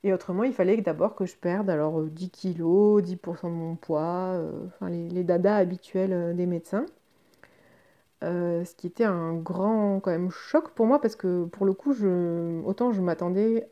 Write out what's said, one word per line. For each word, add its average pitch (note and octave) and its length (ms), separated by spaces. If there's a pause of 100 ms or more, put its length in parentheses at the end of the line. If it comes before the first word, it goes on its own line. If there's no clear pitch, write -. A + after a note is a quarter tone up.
Et G3+ 60
autrement, F#3 320
il C4 100
fallait F#3+ 220
que A3+ 60
d'abord F3+ 340
que F#3+ 100
je - 120
perde F#3+ 320
alors, D#3 320
euh, D#3 80
dix E3+ 200
kilos, F#3 720
dix F3+ 140
pour E3+ 220
cent F3 120
de E3+ 60
mon E3 200
poids, F3 580
euh, D#3+ 180 (160)
enfin F#3 220
les, E3+ 180
les F3+ 160
dadas F3+ 320
habituels, F#3 560
euh, F3 220
des F3+ 120
médecins. F3+ 400 (1400)
Euh, F3 440
ce - 100
qui - 120
était A3 180
un E3+ 280
grand G3 680
quand F#3+ 100
même F3 180
choc - 420
pour A3 160
moi C4+ 120
parce A3 160
que F3+ 300
pour G3 200
le F#3+ 60
coup, C#4 220
je, E3+ 720
autant A#3+ 260
je G3+ 80
m'attendais F#3 720